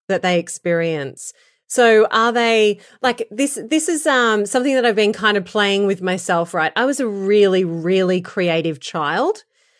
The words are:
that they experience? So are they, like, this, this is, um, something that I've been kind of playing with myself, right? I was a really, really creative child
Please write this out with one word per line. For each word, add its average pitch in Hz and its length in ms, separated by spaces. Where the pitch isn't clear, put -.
that 180 140
they 180 180
experience? 165 920
So 226 420
are 226 220
they, 226 480
like, 240 260
this, 262 340
this 311 260
is, 320 180
um, 226 400
something 262 260
that 247 120
I've 220 100
been 214 180
kind 208 240
of 180 80
playing 202 400
with 196 160
myself, 180 540
right? 160 200
I 240 100
was 277 140
a 247 80
really, 196 560
really 180 580
creative 165 580
child 185 640